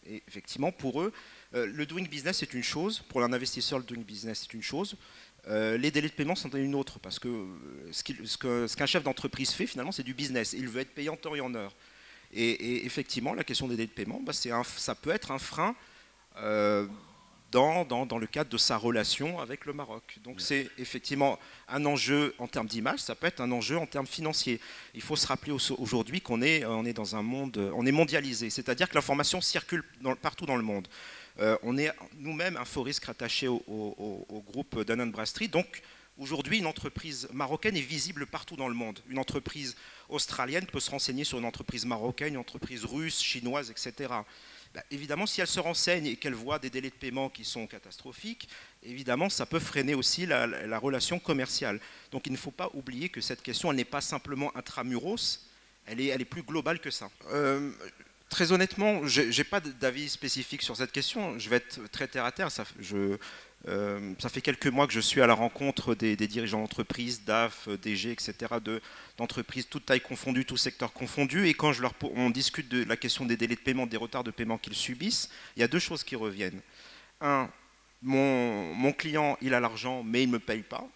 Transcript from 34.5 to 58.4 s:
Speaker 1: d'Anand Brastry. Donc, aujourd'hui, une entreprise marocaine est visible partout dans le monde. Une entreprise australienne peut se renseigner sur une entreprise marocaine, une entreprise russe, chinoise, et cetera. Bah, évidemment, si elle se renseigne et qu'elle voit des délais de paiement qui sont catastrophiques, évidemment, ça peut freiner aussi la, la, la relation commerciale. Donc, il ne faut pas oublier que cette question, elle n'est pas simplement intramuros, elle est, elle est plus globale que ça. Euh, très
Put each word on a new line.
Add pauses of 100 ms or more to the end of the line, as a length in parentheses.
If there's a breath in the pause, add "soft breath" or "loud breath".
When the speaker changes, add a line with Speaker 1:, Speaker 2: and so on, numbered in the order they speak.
Speaker 1:
d'Anand
Brastry.
Donc, (360 loud breath)
aujourd'hui,
une
entreprise
marocaine
est
visible
partout
dans
le
monde. (100)
Une
entreprise (320 loud breath)
australienne
peut
se
renseigner
sur
une
entreprise
marocaine,
une
entreprise
russe,
chinoise,
et
cetera. (480 loud breath)
Bah,
évidemment,
si
elle
se
renseigne
et
qu'elle
voit
des
délais
de
paiement
qui
sont
catastrophiques, (360 loud breath)
évidemment,
ça
peut
freiner
aussi
la,
la,
la
relation
commerciale. (320 loud breath)
Donc,
il
ne
faut
pas
oublier
que
cette
question,
elle
n'est
pas
simplement
intramuros, (400 loud breath)
elle
est,
elle
est
plus
globale
que
ça. (220)
Euh, (580)
très